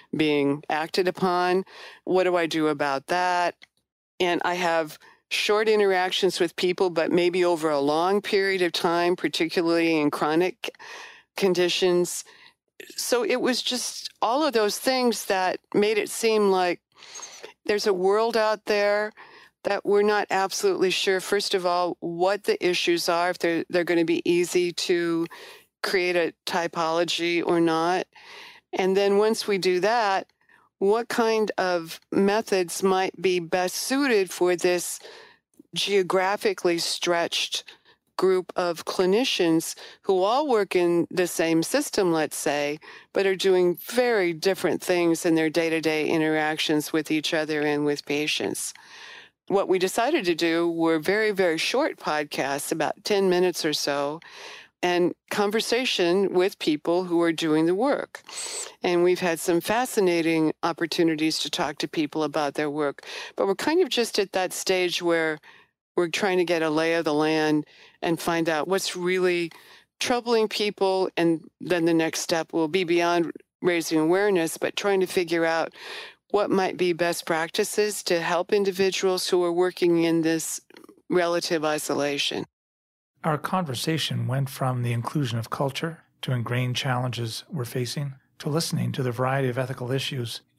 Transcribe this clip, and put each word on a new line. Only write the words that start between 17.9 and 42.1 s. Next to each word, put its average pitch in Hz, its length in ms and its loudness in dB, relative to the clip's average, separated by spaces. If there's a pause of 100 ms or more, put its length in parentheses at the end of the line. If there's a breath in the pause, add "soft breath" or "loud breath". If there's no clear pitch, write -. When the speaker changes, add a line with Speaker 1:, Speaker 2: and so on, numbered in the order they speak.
Speaker 1:
world 202 440 2
out 214 300 0
there 208 460 2 (520 loud breath)
that - 200 -2
we're 202 180 4
not 208 280 2
absolutely 190 600 0
sure, 190 280 0
first 202 360 -2
of 185 120 0
all, 175 320 0
what 180 460 0
the - 200 0
issues 170 440 0
are, 175 220 2
if 175 100 -6
they're, 165 280 0
they're 175 140 2
gonna 170 220 2
be 165 200 0
easy 175 460 2
to 170 560 -2 (560 loud breath)
create 180 320 0
a 170 180 0 (140)
typology 170 960 -2
or 175 140 2
not. 170 480 2 (640 loud breath)
And 190 240 0
then 202 220 4
once 220 300 2
we 196 100 0
do 180 220 0
that, 202 480 0 (500 soft breath)
what 214 300 2
kind 220 480 2
of 175 420 -2 (140)
methods 196 720 0
might 190 380 0
be 180 200 2
best 180 340 -2
suited 247 560 0
for 180 240 2
this 180 460 -2 (720 loud breath)
geographically 185 1040 0
stretched - 880 -2 (540 loud breath)
group 185 380 2
of 175 280 -2
clinicians 185 880 0 (280 loud breath)
who 185 200 2
all 247 240 2
work 214 300 0
in 175 340 2
the 180 160 0
same 165 360 0
system, 214 500 0